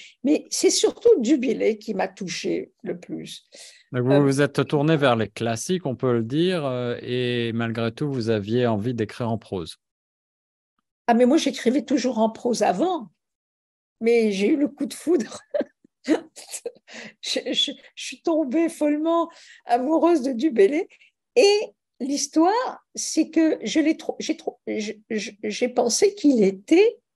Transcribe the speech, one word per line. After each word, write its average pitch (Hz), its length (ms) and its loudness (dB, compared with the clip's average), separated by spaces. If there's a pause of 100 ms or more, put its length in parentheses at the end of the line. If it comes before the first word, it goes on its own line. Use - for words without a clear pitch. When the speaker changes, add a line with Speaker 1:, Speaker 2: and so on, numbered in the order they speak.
(240)
Speaker 1:
mais 294 260 2
c'est - 200 2
surtout - 400 2 (100)
Du 262 180 2
Bellay 220 400 0
qui 214 160 -8
m'a 190 160 -2
touchée 170 640 -8 (120)
le 175 160 -8
plus. 160 480 -14 (460)
Speaker 2:
Donc, 123 100 -2
vous 127 80 2
Speaker 1:
Euh, 143 80 6
Speaker 2:
vous 139 220 2
êtes 139 260 0
tourné 156 300 2
vers 135 180 4
les 107 140 -2
classiques, 117 560 -6
on 127 100 -4
peut 123 180 0
le 117 100 0
dire, 156 420 -2
euh, 123 360 -4
et 120 520 -4
malgré 117 400 -2
tout, 143 180 -4
vous 117 180 -4
aviez 113 380 0
envie 113 260 -2
d'écrire 113 360 -6
en 113 80 -4
prose. 87 400 -10 (1300)
Speaker 1:
Ah, 233 60 4
mais 247 120 4
moi, 262 100 4
j'écrivais 269 460 0
toujours 247 380 -2
en 220 100 2
prose 220 340 -4
avant, 233 460 -2 (880)
mais 226 320 2
j'ai 196 160 0
eu 302 80 4
le 285 140 0
coup - 160 -8
de - 80 -8
foudre. - 480 -2 (640)
<laughs> 262 60 2 (1120)
Je, - 180 -4 (140)
je, - 180 -2 (240)
je - 80 -14
suis - 200 -14
tombée 320 440 0
follement 320 640 0 (360)
amoureuse 285 580 2
de 269 80 -2
Du 254 180 -2
Bellay. 269 380 2 (480)
Et 415 240 6 (400)
l'histoire, 320 840 0 (120)
c'est - 340 -2
que 320 320 2
je 220 180 -2
l'ai 320 180 2
trou-, - 200 -8
j'ai 311 180 -6
trou-, - 300 -10
je, 214 280 -6 (180)
je, 214 180 -6 (140)
j'ai 233 260 -2
pensé 247 460 0
qu'il 254 280 4
était 330 540 4 (180)